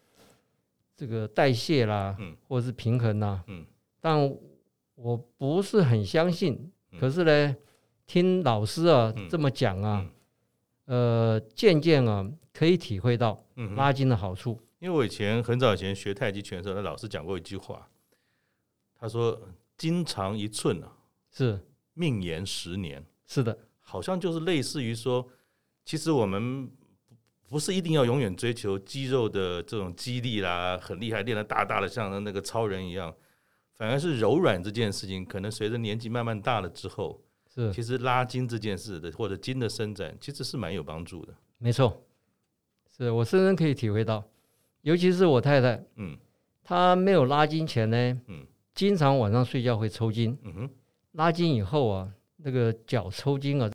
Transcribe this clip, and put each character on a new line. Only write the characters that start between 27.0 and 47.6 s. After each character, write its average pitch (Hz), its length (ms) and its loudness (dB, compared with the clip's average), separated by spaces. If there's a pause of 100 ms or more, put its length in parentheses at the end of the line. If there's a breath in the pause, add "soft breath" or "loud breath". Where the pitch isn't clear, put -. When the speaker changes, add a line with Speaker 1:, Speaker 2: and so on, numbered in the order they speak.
Speaker 2:
不 147 120 -4
是 180 160 -2
一 185 80 0
定 160 100 0
要 139 140 6
永 123 140 2
远 98 140 0
追 117 200 -2
求 98 240 -2
肌 135 300 -8
肉 123 200 2
的 87 340 -2
这 - 140 -8
种 92 180 -6
肌 123 280 -6
力 113 180 -2
啦， 90 400 -2
很 90 180 -10
厉 110 140 -6
害， 107 80 -4
练 107 160 -4
得 104 80 -4
大 110 180 0
大 104 160 0
的， 98 80 0
像 101 380 -4
那 104 80 -6
个 98 80 -4
超 113 260 -2
人 95 180 -4
一 90 100 -8
样。 85 200 -8 (640)
反 110 80 -4
而 135 100 0
是 151 200 -2
柔 110 220 4
软 104 220 2
这 104 80 -6
件 104 220 -2
事 - 140 -10
情， 95 180 -6
可 95 160 -10
能 104 100 -6
随 107 200 -4
着 120 80 -4
年 110 200 -4
纪 113 80 -10
慢 120 160 -4
慢 113 160 -4
大 107 220 0
了 90 80 -6
之 - 180 -14
后， - 320 -8 (300)
Speaker 1:
是。 113 240 -4
Speaker 2:
其 117 100 -6
实 120 140 -4
拉 127 260 0
筋 127 240 -4
这 117 120 -4
件 101 180 -4
事 95 240 -10
的， 85 120 -10
或 113 140 -6
者 95 80 -4
筋 131 240 -6
的 117 80 0
伸 107 280 -6
展， 82 260 -10
其 - 100 -16
实 139 140 -10
是 - 100 -10
蛮 92 160 -6
有 87 140 -6
帮 80 180 -10
助 85 220 -14
的。 - 80 -18 (240)
Speaker 1:
没 117 160 0
错， 127 320 2 (920)
是， 120 160 -4
我 117 140 2
深 185 160 4
深 190 160 4
可 160 100 2
以 143 60 4
体 120 160 -2
会 107 160 2
到， 107 180 -2 (600)
尤 151 120 2
其 180 160 4
是 185 140 4
我 135 160 6
太 139 220 6
太， 120 200 2 (140)
Speaker 2:
嗯。 87 180 -8 (480)
Speaker 1:
她 180 320 4
没 185 180 4
有 156 120 6
拉 147 220 4
筋 156 200 0